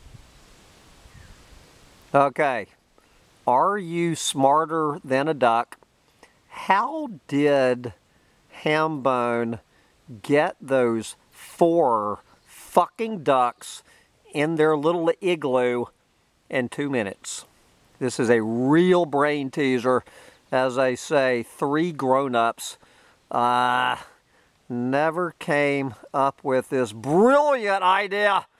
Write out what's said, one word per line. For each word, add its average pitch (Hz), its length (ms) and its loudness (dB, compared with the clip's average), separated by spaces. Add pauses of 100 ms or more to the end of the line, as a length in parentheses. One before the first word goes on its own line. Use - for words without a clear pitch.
(2250)
Okay, 139 540 0 (800)
are 156 300 2
you 170 400 -2
smarter 151 880 0
than 135 240 0
a 160 60 0
duck? 120 420 0 (720)
How 262 600 -2 (200)
did 131 640 0 (680)
Hambone 123 1000 -2 (640)
get 151 380 0
those 123 560 -2 (140)
four 123 920 0 (260)
fucking 208 760 -4
ducks 127 600 -2 (500)
in 156 240 -2
their 156 200 4
little 165 340 0 (100)
igloo 127 640 0 (640)
in 123 200 -4
two 143 220 -6
minutes? - 540 -6 (540)
This 127 220 -4
is 117 100 0
a 117 120 4
real 156 640 2
brain 143 440 -2
teaser. 127 540 0 (480)
As 131 260 0
I 131 160 0
say, 127 480 0
three 156 480 -2
grown-ups, 131 880 -2 (520)
uh, 123 680 0 (720)
never 151 720 -2
came 143 560 -2 (200)
up 139 300 0
with 131 260 0
this 127 220 -2
brilliant 202 920 2
idea. 196 640 0 (140)